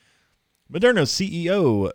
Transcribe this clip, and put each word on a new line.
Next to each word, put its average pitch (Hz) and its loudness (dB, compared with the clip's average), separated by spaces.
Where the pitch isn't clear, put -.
Moderna 185 2
C 170 -6
E 175 0
O 117 2